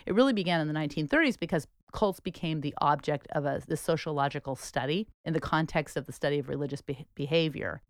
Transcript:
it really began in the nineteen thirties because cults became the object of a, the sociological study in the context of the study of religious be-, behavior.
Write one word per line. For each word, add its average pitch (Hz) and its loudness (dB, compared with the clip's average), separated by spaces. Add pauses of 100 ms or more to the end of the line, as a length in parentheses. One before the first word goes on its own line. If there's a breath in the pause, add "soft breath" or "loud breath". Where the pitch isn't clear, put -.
it - -2
really 254 6
began 175 2
in 151 0
the 151 -2
nineteen 151 -2
thirties 233 4
because 165 -2 (280)
cults 196 2
became 160 -4
the 143 -4
object 147 0
of 147 -2
a, 139 -2
the 160 -2
sociological 143 -2
study 147 -2 (160)
in 165 -2
the 147 2
context 156 0
of 139 -2
the 139 -12
study 147 0
of 135 -6
religious 139 -4
be-, 143 -8 (100)
behavior. 147 0